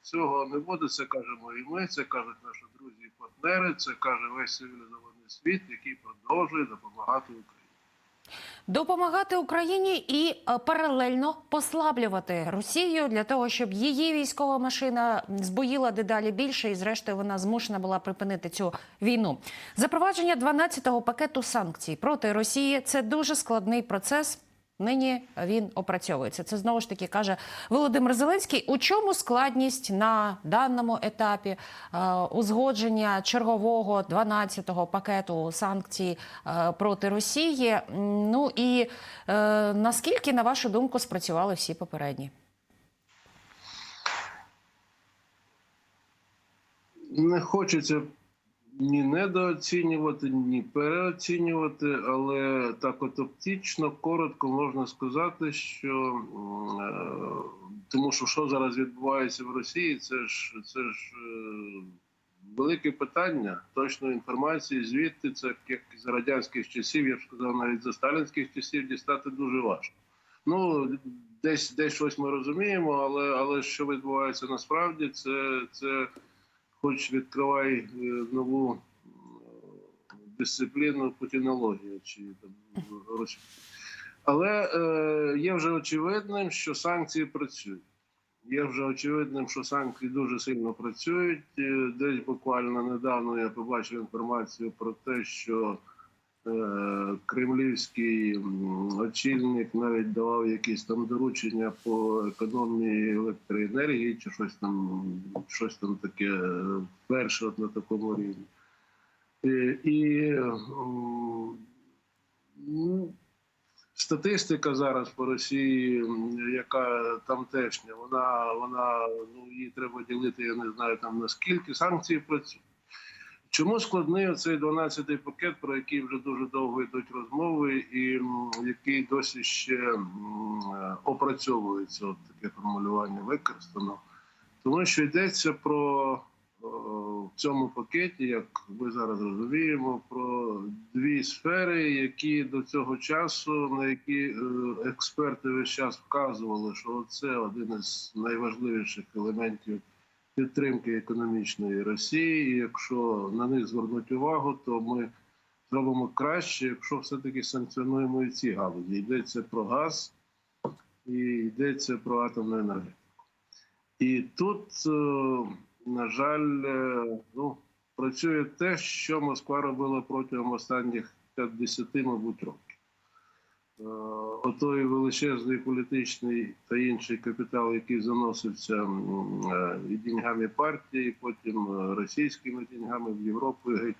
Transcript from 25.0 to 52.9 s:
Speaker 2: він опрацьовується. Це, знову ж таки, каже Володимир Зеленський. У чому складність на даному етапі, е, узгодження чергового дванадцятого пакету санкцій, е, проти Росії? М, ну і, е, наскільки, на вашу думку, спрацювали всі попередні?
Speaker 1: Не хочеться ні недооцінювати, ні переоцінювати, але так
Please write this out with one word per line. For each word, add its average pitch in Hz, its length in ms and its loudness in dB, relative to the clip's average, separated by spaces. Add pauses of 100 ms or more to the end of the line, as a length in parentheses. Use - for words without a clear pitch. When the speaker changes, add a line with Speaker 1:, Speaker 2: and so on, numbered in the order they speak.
Speaker 2:
він 208 280 2
опрацьовується. 180 680 -2
Це, 214 120 -4
знову 226 240 2
ж 226 80 -6
таки, 185 180 -4
каже 196 300 2 (340)
Володимир 254 440 6
Зеленський. 302 540 4
У 269 100 4
чому 392 360 4
складність 254 760 2
на 208 540 4
даному 233 580 4
етапі, 214 460 2
е, 190 100 -2 (640)
узгодження 214 1000 4
чергового 220 800 4
дванадцятого 196 840 2
пакету 190 680 0
санкцій, 190 640 -2 (280)
е, 170 260 2
проти 202 360 2
Росії? 254 600 4
М, 214 140 4 (480)
ну 262 260 4
і, 247 300 6 (420)
е, 208 460 4
наскільки, 240 580 4
на 240 100 6
вашу 254 260 4
думку, 247 300 2
спрацювали 185 560 0
всі 165 200 -2
попередні? 143 560 -6 (4000)
Speaker 1:
Не 165 300 6
хочеться 156 640 2 (760)
ні 139 240 4
недооцінювати, 160 1300 2
ні 127 320 2
переоцінювати, 160 1400 2
але 135 760 2
так 127 220 -2